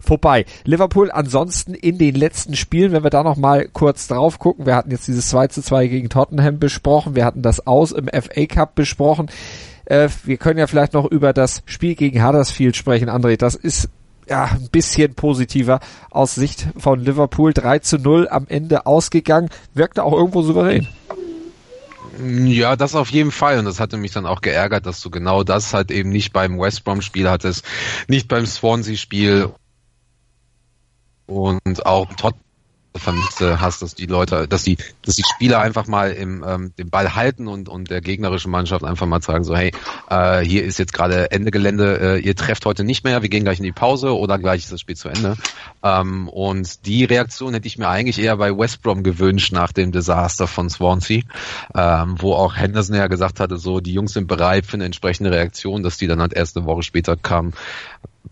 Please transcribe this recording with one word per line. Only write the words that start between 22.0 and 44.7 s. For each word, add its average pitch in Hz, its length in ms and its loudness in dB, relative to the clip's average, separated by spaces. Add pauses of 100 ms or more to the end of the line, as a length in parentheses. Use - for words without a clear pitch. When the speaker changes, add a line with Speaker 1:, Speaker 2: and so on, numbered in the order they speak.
Speaker 2:
Ja, 120 320 4
das 139 180 0
auf 131 140 2
jeden 147 220 2
Fall. 143 280 2
Und 107 60 0
das 98 160 -4
hatte 110 160 -4
mich 101 160 -8
dann 98 120 -4
auch 87 140 -2
geärgert, 98 460 0
dass 90 160 -8
du 90 80 -14
genau 90 340 0
das 98 300 0
halt 98 180 0
eben 98 180 -2
nicht 101 220 -2
beim 95 260 0
West 95 280 -2
Brom-Spiel 95 440 -2
hattest, 92 360 -2 (420)
nicht 127 220 0
beim 120 160 0
Swansea-Spiel 104 1040 0 (1800)
und 95 580 -2
auch 95 280 2
Tot-, 110 220 -2 (640)
vermisst, 90 440 -4
äh, 87 160 2
hast, 87 240 -2
dass 87 120 -10
die 92 120 -10
Leute, 87 420 0
dass 95 160 0
die, 92 140 2 (260)
dass - 140 -2
die - 80 -2 (100)
Spieler 123 240 2
einfach 107 260 -2
mal 101 280 -2
im, 92 340 -10
ähm, 92 300 -6
den 87 120 -12
Ball 95 240 0
halten 120 360 -2
und, 98 180 -10
und 92 220 -12
der 90 100 -4
gegnerischen 92 520 -4
Mannschaft 87 340 -2
einfach 87 200 -4
mal 85 160 2
sagen, 82 220 -2
so, 80 100 -2
hey, 90 200 0 (360)
äh, 92 300 2
hier 90 240 2
ist 95 160 -4
jetzt - 140 -4
gerade 90 380 0
Ende 101 200 0
Gelände, 101 480 2
äh, 95 200 2
ihr 95 180 0
trefft - 280 -4
heute 101 200 -2
nicht 127 180 -2
mehr, 123 180 0
wir 107 60 -4
gehen 104 160 0
gleich 95 140 0
in 98 80 -6
die 87 80 -6
Pause 131 420 0
oder 98 240 0
gleich 92 240 0
ist - 80 -16